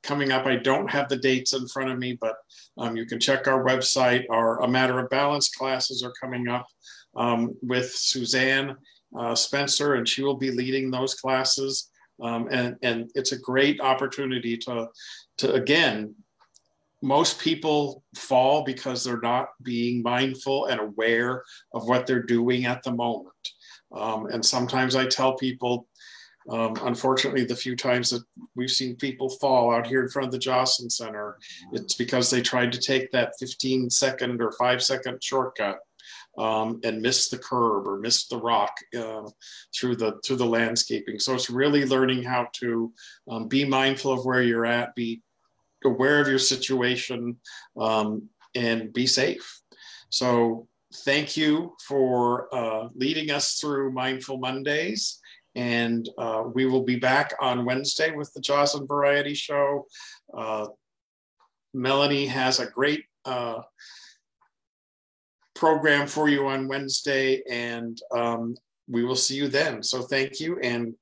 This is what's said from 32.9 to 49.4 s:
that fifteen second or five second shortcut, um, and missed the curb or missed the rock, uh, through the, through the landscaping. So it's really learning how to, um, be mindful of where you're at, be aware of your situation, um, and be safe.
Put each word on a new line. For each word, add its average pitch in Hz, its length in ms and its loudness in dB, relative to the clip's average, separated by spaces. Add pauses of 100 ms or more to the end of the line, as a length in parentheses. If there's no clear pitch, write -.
that 120 260 0
fifteen 131 540 -2
second 127 500 0
or 107 120 0
five 123 280 2
second 131 420 -2
shortcut, 110 540 -2 (640)
um, 113 440 0
and 110 160 -2
missed 127 300 2
the 123 80 -6
curb 110 500 0
or 98 120 -4
missed 117 320 -2
the 117 100 -6
rock, 110 340 0 (220)
uh, 110 320 -10 (460)
through 123 220 -2
the, 110 280 -2
through 131 120 0
the 123 100 2
landscaping. 113 720 0
So 131 160 0
it's 127 160 -4
really 139 340 4
learning 127 380 2
how 123 300 -2
to, 117 380 -2 (380)
um, 113 180 -6
be 135 180 2
mindful 135 480 2
of 123 120 -2
where 127 160 2
you're 117 240 2
at, 120 300 0
be 113 260 -4 (640)
aware 135 340 4
of 139 80 4
your 131 120 4
situation, 123 960 0 (420)
um, 110 480 0 (280)
and 113 380 0
be 123 120 0
safe. - 560 0 (480)